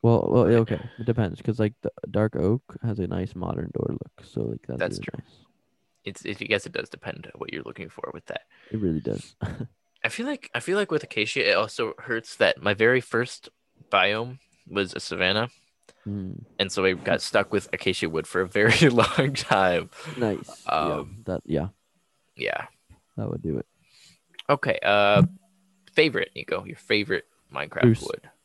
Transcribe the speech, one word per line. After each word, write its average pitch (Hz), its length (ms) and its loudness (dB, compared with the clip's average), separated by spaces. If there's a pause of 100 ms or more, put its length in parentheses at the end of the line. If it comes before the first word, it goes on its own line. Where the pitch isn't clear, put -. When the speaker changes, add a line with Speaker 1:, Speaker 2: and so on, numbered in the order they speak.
Speaker 1:
Well, 117 280 6
well, 104 180 6
yeah, 117 80 8
Speaker 2:
But - 20 8
Speaker 1:
okay. 110 200 0 (180)
It 117 80 -8
depends, 110 360 0
'cause, 113 180 -2
like, 107 220 0
the - 100 -4 (180)
dark 107 260 0
oak 101 460 0
has 113 180 -2
a 90 80 -2
nice 92 280 -4
modern 90 380 -6
door - 160 -2
look, - 360 -10
so, - 180 -6
like, 55 240 -6
that's 62 120 -8
Speaker 2:
That's - 100 0
Speaker 1:
really - 160 -8
Speaker 2:
true. - 140 -10
Speaker 1:
nice. - 260 -20 (600)
Speaker 2:
It's, - 200 -12
it, 101 160 -6
I - 40 -8
guess 107 200 0
it - 80 -14
does - 160 -6
depend - 380 -14
on - 120 -20
what - 140 -10
you're - 100 -10
looking - 260 -14
for - 240 -12
with - 140 -16
that. - 160 -10 (260)
Speaker 1:
It 110 100 -6
really 82 220 0
does. 50 400 -8
<laughs> - 300 -8 (320)
Speaker 2:
I 185 60 -2
feel 233 160 -8
like, 285 300 -8
I 202 40 -2
feel 180 180 -4
like 202 140 -4
with 151 120 -2
acacia, - 480 -2
it - 20 4
also 107 460 -2
hurts 113 380 -6
that 85 240 4
my 101 120 0
very 117 280 4
first - 480 -4 (420)
biome 110 480 2 (280)
was 95 280 -2
a - 40 -4
savanna. 98 500 0 (580)
Speaker 1:
Mm. 98 380 -8 (140)
Speaker 2:
And 98 120 -2
so 95 140 0
I 95 80 4
got 90 280 0
stuck - 300 0
with 98 220 -2
acacia 90 360 -2
wood 80 180 -4
for 90 140 -2
a 92 60 0
very 113 420 6
<laughs> - 0 -
long 127 440 2
time. 92 560 2 (260)
Speaker 1:
Nice. - 540 -4
Speaker 2:
Um, 78 100 0
Speaker 1:
Yeah, 76 240 -2 (220)
that, 92 200 -6
yeah. 78 240 -2 (680)
Speaker 2:
yeah. - 320 -6 (500)
Speaker 1:
That 104 120 -6
would - 120 -6
do 78 160 -4
it. - 80 -8 (840)
Speaker 2:
Okay. 139 340 2
Uh, 104 400 6 (680)
favorite, 117 420 2
Nico, 95 300 -6
your 92 120 -14
favorite 104 480 -2 (280)
Minecraft 82 460 2
Speaker 1:
Spruce. - 20 -10
Speaker 2:
wood? - 280 -10 (160)